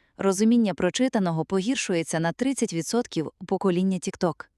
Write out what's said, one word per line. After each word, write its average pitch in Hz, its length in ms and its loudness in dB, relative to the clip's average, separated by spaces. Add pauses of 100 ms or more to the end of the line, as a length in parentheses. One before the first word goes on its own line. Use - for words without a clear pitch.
(160)
Розуміння 208 580 2
прочитаного 180 680 0
погіршується 190 760 -2
на 165 120 0
тридцять 247 400 -2
відсотків 165 580 -2 (100)
у 196 40 -14
покоління 190 520 0
TikTok. - 480 -4 (140)